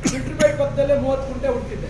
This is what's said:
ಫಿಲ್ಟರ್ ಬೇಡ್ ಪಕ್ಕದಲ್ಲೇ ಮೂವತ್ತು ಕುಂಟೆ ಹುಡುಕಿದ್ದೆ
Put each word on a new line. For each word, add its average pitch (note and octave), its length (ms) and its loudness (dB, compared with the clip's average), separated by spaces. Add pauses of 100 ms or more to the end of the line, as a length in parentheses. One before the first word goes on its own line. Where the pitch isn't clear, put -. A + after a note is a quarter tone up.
ಫಿಲ್ಟರ್ - 260 -4
ಬೇಡ್ D4 260 4
ಪಕ್ಕದಲ್ಲೇ C#4 400 2
ಮೂವತ್ತು C4 340 -2
ಕುಂಟೆ B3+ 140 -4
ಹುಡುಕಿದ್ದೆ A#3 420 -4